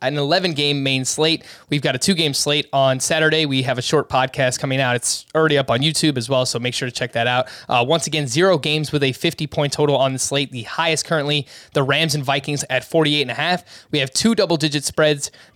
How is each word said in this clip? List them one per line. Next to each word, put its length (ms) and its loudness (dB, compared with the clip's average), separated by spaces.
an 160 -2
eleven 360 0
game 280 0
main 240 0
slate. 380 0
We've 140 -2
got 100 0
a 60 -4
two 160 0
game 180 0
slate 400 -2
on 260 4
Saturday. 460 2
We 160 0
have 160 -2
a 60 -2
short 260 0
podcast 480 0
coming 240 -2
out. 140 0
It's 400 -4
already 240 4
up 100 0
on 120 2
YouTube 360 0
as 100 -4
well, 200 2
so 100 -4
make 160 -4
sure 140 -4
to 80 -8
check 160 -4
that 160 0
out. 200 0
Uh, 180 2
once 200 0
again, 180 -2
zero 320 4
games 340 -2
with 120 0
a 80 2
fifty 340 -4
point 260 -2
total 260 2
on 160 2
the 60 -4
slate. 320 -2
The 120 -8
highest 420 -2
currently, 420 -2
the 100 2
Rams 320 2
and 80 -4
Vikings 480 -2
at 120 0
forty-eight 380 2
and 80 -4
a 60 -6
half. 280 -2
We 80 0
have 100 0
two 240 2
double 240 2
digit 260 -2
spreads. 460 0